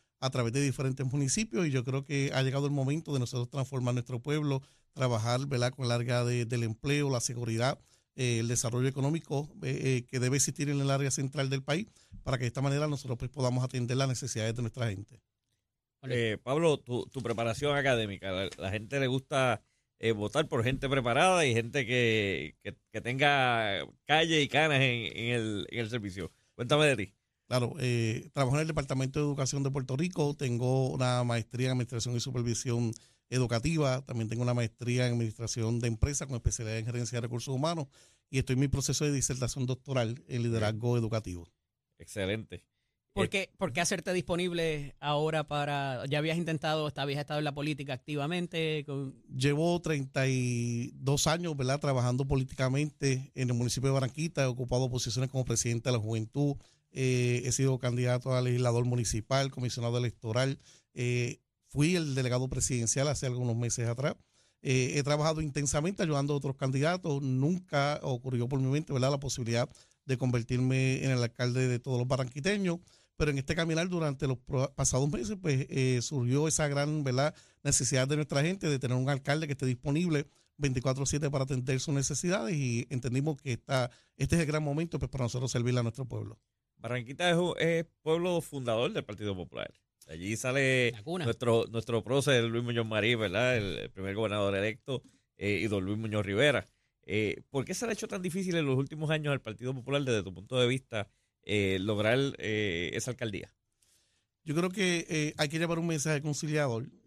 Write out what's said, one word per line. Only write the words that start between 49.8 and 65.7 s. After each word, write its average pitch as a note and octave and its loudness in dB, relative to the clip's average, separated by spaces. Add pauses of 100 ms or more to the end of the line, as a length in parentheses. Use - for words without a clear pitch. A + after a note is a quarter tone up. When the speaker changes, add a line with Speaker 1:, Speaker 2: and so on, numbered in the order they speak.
Speaker 1:
treinta C#3 0
y A#2+ 0
dos C3+ 2
años, E3 0
¿verdad? C3+ 0
Trabajando C3 2
políticamente C3+ 0
en C3 -2
el B2 2
municipio B2 0
de C3+ 4
Barranquita, C#3 0
he C3 2
ocupado B2 0
posiciones B2 -2
como C3 -2
presidente A#2 0
de B2 4
la A2 2
juventud, A2+ 0 (360)
eh, B2 2
he B2 0
sido C3+ 2
candidato B2 0
a B2+ 2
legislador B2 2
municipal, B2 0
comisionado B2 -2
electoral, B2 0 (340)
eh, B2 -2 (300)
fui D3+ 4
el D3+ 0
delegado B2+ 0
presidencial C3 0
hace C#3 -2
algunos B2 0
meses A#2 -2
atrás. B2+ -2 (460)
Eh, C3 2
he C#3+ 2
trabajado D3+ 2
intensamente D3+ 0